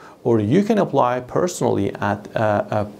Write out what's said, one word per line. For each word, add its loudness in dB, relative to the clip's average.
or 2
you 2
can 0
apply 2
personally -2
at -2
a, 0